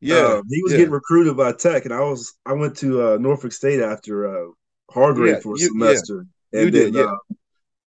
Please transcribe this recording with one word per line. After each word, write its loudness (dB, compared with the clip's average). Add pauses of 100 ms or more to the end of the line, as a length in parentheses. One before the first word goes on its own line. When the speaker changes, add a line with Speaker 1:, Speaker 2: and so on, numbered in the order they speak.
Speaker 1:
Yeah, 2
Speaker 2:
uh, 2
he -4
was -2
Speaker 1:
yeah. 2
Speaker 2:
getting 4
recruited 2
by 2
Tech, 0
and -8
I -4
was, -4 (140)
I -6
went -4
to, 0
uh, 0
Norfolk -2
State -2
after, -6
uh, -8 (400)
Hargrave 4
Speaker 1:
Yeah, -4
Speaker 2:
for -10
a -6
Speaker 1:
you, 0
yeah. 2
Speaker 2:
semester. 0 (260)
And 0
Speaker 1:
You 2
did, 2
Speaker 2:
then, 0
Speaker 1:
yeah. 0
Speaker 2:
uh, -12 (540)